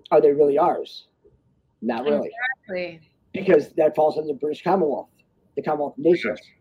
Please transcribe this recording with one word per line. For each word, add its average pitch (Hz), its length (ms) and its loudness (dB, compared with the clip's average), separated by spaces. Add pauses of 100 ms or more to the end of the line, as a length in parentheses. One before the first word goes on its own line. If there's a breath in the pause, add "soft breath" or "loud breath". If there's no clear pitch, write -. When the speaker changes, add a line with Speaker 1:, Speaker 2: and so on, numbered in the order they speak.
(120)
Speaker 1:
are 156 80 6
they 151 100 6
really 143 280 4
ours? - 500 -2 (760)
Not 117 220 -4
really. 147 240 0 (400)
Speaker 2:
Exactly. 175 320 -8 (320)
Speaker 1:
Because 185 420 2
that 156 200 2
falls 156 220 2
under 156 120 -6
the 147 100 -4
British 151 260 -6
Commonwealth, 170 440 0 (480)
the 139 60 -6
Commonwealth 147 360 -4
of 143 60 -4
Nations. 165 340 2
Speaker 3:
Gotcha. - 220 -20